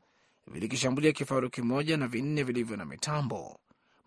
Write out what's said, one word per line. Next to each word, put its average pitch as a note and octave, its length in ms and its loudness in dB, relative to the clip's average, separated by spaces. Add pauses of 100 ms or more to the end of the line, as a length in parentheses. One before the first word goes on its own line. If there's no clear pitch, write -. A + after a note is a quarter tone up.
(480)
vilikishambulia B2+ 640 2
kifaru C3 380 0
kimoja C#3 480 0
na C3+ 100 0
vinne C#3 360 0
vilivyo A#2+ 340 -2
na F2+ 80 -6
mitambo, A2+ 760 -4 (480)